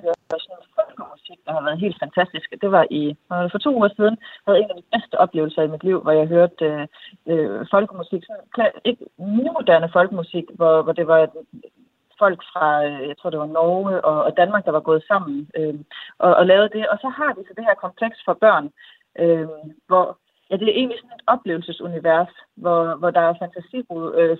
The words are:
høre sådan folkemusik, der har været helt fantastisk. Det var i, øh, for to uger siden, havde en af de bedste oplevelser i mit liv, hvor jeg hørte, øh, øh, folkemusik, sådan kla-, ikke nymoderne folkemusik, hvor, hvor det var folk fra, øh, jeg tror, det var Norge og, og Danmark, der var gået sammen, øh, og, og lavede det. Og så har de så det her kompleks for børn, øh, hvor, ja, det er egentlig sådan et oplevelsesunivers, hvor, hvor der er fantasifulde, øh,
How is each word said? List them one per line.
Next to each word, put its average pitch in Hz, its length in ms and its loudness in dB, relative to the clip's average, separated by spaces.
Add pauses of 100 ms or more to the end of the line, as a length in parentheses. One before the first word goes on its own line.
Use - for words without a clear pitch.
høre 170 120 -2 (140)
sådan 170 360 -12 (140)
folkemusik, - 680 -8
der 151 60 -8
har 151 120 -4
været 151 200 -2
helt 185 200 -4
fantastisk. - 440 -2 (140)
Det 196 100 0
var 170 180 6
i, 151 120 -4 (300)
øh, 180 200 -2
for 208 60 -6
to 294 200 -2
uger 208 180 4
siden, 214 200 2 (300)
havde 202 140 4
en 214 100 -2
af - 60 -8
de - 180 -18
bedste - 200 -6 (100)
oplevelser 160 380 -2
i 156 120 -2
mit 156 100 -14
liv, 185 180 0
hvor 156 180 0
jeg 156 60 0
hørte, 170 380 2
øh, 151 220 -4 (400)
øh, 151 440 -2
folkemusik, 190 540 -2
sådan 208 220 -18 (100)
kla-, 220 280 0
ikke 247 200 -2 (140)
nymoderne 202 720 0
folkemusik, 180 520 -2 (100)
hvor, 160 280 4
hvor 156 100 -2
det 170 140 -2
var 160 220 6 (920)
folk 190 220 2 (120)
fra, 151 340 2
øh, 143 220 -8
jeg 143 100 -10
tror, 175 120 -8
det 156 80 -6
var 151 80 -6 (120)
Norge 185 420 0
og, 151 260 0
og 156 100 -2
Danmark, 190 280 2
der 165 80 -2
var 151 80 0 (100)
gået 156 180 2
sammen, 147 480 -4
øh, 156 180 -4 (440)
og, 175 160 4
og 180 120 4
lavede 202 300 6
det. 220 120 -4
Og 208 120 -2
så 262 80 -8
har 285 240 -4
de 190 140 -12
så - 100 -20
det 226 120 -12
her 196 60 2
kompleks 226 500 -8
for 175 100 -2
børn, 165 360 2 (480)
øh, 165 300 2 (380)
hvor, 185 320 0 (320)
ja, 196 60 -2
det 214 120 0
er - 100 2
egentlig 247 200 -4
sådan - 200 -20
et - 80 -20
oplevelsesunivers, 170 1040 -2 (300)
hvor, 170 180 2 (200)
hvor 175 100 0
der 175 100 2
er 170 220 2
fantasifulde, 170 680 -10 (100)
øh, 165 200 2